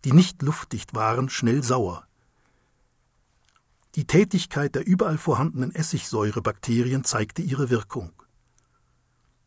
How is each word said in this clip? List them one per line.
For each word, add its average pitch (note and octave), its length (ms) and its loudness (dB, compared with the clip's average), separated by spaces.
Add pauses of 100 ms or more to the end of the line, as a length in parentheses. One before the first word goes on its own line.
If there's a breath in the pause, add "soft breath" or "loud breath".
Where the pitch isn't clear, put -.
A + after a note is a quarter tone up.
die C3 80 2
nicht F3+ 300 6
luftdicht - 520 -6
waren, A2+ 360 0
schnell B2 320 0
sauer. A2+ 440 -2 (1900 soft breath)
Die D#3 120 -2
Tätigkeit D#3+ 680 0
der C3+ 120 -2
überall F3+ 300 2
vorhandenen C3+ 580 -2
Essigsäurebakterien A#2 1300 -2
zeigte A2 380 -2
ihre C#3 300 -2
Wirkung. G#2+ 420 -4 (1300 soft breath)